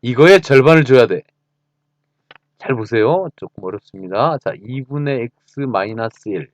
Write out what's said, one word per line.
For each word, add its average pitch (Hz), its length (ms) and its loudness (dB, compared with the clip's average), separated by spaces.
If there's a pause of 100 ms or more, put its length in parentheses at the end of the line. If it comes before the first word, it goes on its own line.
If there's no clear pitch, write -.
이거의 151 400 4
절반을 143 440 4
줘야 123 220 4
돼. 87 140 -4 (1400)
잘 - 180 -6
보세요. 117 600 -2
조금 - 280 -20
어렵습니다. 98 800 -6
자, 95 80 -6 (100)
이분의 131 680 -8 (180)
X - 140 -12
마이너스 110 680 -8
일. 87 240 -10